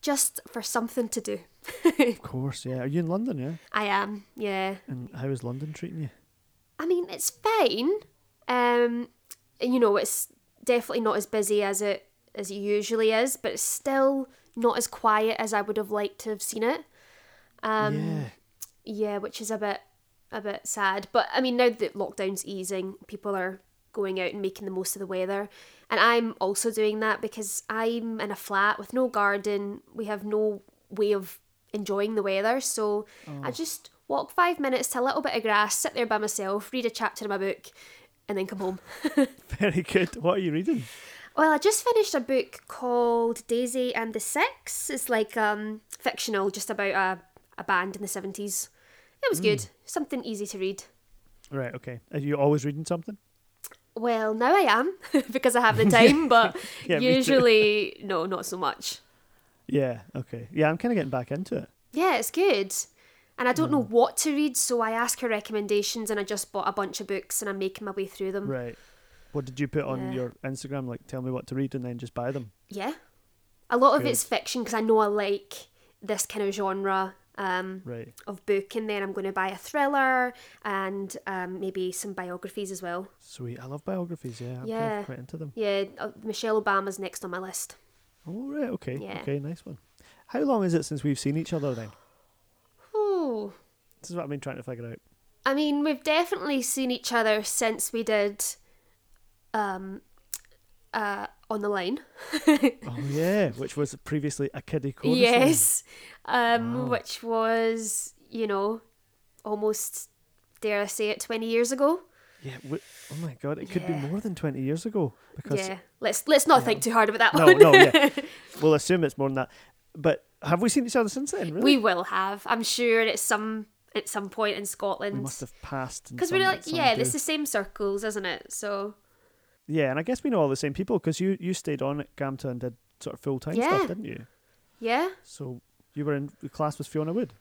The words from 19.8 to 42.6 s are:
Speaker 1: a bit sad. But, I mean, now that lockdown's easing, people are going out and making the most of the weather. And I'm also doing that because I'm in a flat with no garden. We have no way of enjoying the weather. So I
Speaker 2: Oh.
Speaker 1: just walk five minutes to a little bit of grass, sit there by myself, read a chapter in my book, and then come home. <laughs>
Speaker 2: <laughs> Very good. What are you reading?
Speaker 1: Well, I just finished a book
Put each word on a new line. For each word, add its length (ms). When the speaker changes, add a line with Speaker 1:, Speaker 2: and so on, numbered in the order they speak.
Speaker 1:
a 80
bit 260
sad. 460
But, 200
I 80
mean, 160
now 140
that 240
lockdown's 520
easing, 480
people 280
are 240
going 280
out 120
and 100
making 220
the 80
most 240
of 40
the 60
weather. 420
And 100
I'm 400
also 300
doing 300
that 200
because 480
I'm 520
in 100
a 60
flat 420
with 140
no 160
garden. 720
We 120
have 180
no 380
way 220
of 260
enjoying 420
the 80
weather. 380
So 460
I 220
Speaker 2:
Oh. 40
Speaker 1:
just 380
walk 220
five 280
minutes 300
to 120
a 20
little 200
bit 140
of 60
grass, 340
sit 180
there 120
by 120
myself, 540
read 140
a 40
chapter 340
in 40
my 100
book, 280
and 100
then 80
come 120
home. 200
<laughs> 140
Speaker 2:
<laughs> 100
Very 240
good. 340
What 220
are 20
you 120
reading? 300
Speaker 1:
Well, 160
I 60
just 260
finished 300
a 60
book 480